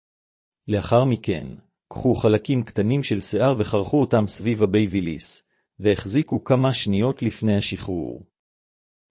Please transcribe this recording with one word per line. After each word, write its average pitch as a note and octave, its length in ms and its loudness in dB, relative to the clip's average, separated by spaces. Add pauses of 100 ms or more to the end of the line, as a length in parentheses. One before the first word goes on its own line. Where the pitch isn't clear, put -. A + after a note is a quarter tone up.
(680)
לאחר G#2+ 360 2
מכן, G#2 420 -2 (420)
קחו A#2+ 260 2
חלקים A2+ 480 2
קטנים A#2 400 -2
של G#2 180 -4
שיער B2 380 0
וחרכו G#2 420 0
אותם A2+ 260 2
סביב G#2+ 360 -2
הבייביליס, F#2 800 0 (360)
והחזיקו G#2 680 0
כמה C3 280 2
שניות A2 500 -2
לפני A2 340 0
השחרור. E2+ 680 -6 (880)